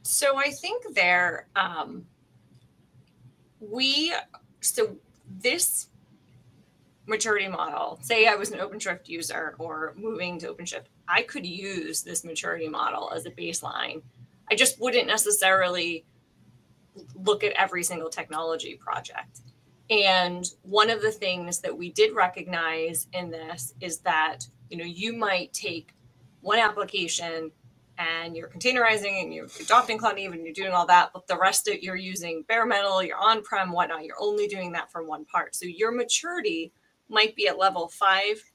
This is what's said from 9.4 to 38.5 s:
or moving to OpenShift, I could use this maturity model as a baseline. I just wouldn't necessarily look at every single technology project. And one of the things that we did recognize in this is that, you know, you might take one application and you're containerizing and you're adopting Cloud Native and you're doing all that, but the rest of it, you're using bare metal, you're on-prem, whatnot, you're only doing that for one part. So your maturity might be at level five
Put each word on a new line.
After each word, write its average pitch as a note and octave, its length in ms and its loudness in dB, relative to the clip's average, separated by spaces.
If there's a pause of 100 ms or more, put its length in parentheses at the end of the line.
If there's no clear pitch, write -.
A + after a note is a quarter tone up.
or D#3+ 360 -6
moving F3+ 440 -6
to - 120 -10
OpenShift, - 340 -10 (220)
I G3 140 4
could F#3 240 -8
use F3 560 -6
this F3 220 -8
maturity E3+ 440 -6
model - 460 -4
as - 140 -8
a - 40 -12
baseline. - 720 -8 (480)
I G#3+ 60 4
just B3 260 2
wouldn't A#3+ 240 2
necessarily F#3 1000 2 (1120)
look G#3 300 0
at G#3 80 0
every F3+ 320 0
single E3 260 -4
technology E3 680 -6
project. - 680 -8 (500)
And F#3 580 4 (140)
one G#3 260 4
of G#3+ 140 0
the G#3+ 80 2
things F3+ 480 -4
that - 180 -6
we F3 140 -8
did G#3+ 240 4
recognize E3 1000 -2
in F3+ 160 -6
this E3 520 -10
is E3+ 180 -8
that, D#3+ 480 0 (240)
you F3 60 -10
know, F3 80 -8
you F#3 280 -6
might G3+ 400 0
take E3+ 400 -8 (480)
one G3+ 160 4
application F3 960 -2 (460)
and E3 380 -4
you're D#3+ 120 -10
containerizing G#3+ 720 2
and D#3+ 120 -8
you're D#3 160 -12 (100)
adopting A3+ 380 4
Cloud G#3+ 180 2
Native G3 180 -6
and E3 100 -10
you're E3 100 -10
doing F#3+ 180 -4
all F3 160 4
that, F3 260 8
but F#3 140 -16
the F3 100 0
rest F#3+ 300 4
of G3 80 0
it, - 80 -10
you're F#3 120 -6
using E3+ 520 -6
bare A3+ 180 2
metal, G3+ 380 2
you're - 140 -4
on-prem, G#3 540 2
whatnot, E3 340 0
you're - 140 -12
only G#3 280 0
doing F#3 240 -6
that E3 200 -6
for E3 120 -8
one D#3 220 -8
part. - 280 -2
So F3+ 120 -8
your F#3+ 260 0
maturity A#3+ 800 -2 (380)
might A3 260 4
be G3+ 120 2
at F#3 120 0
level F#3 300 2
five G3+ 520 4 (140)